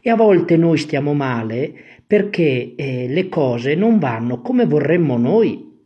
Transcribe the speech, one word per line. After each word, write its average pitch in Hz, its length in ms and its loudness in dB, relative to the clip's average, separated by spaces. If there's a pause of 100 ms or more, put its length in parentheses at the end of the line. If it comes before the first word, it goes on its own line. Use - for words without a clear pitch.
E - 80 -4
a 226 60 2
volte 185 420 4
noi 165 200 4
stiamo 147 360 -2
male 123 580 -4 (340)
perché, 165 720 0
eh, 127 320 -6
le 180 220 -4
cose 131 460 -2
non 214 240 2
vanno 120 420 -4
come 240 240 0
vorremmo 151 520 0
noi. 165 540 0 (140)